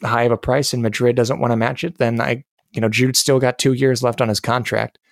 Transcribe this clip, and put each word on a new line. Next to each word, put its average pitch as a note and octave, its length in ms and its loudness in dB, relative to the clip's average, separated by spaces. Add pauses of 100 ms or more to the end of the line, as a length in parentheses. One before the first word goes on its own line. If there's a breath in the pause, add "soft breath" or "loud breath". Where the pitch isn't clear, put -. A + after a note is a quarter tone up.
high A#2 200 0
of A#2 100 2
a A2 40 0
price C3+ 360 -2
and A#2+ 100 -2
Madrid A#2+ 320 0
doesn't A#2+ 240 0
wanna A#2+ 160 0
match B2 300 -2
it, E3+ 120 -10
then A#2 220 -2
I, B2 240 -4 (300)
you A2+ 80 -4
know, A2+ 80 2
Jude's B2+ 300 2
still C3+ 200 2
got B2+ 180 0
two C3+ 140 2
years C3 320 2
left A#2+ 160 0
on A#2+ 80 0
his G#2+ 140 0
contract. A2 580 -4 (120)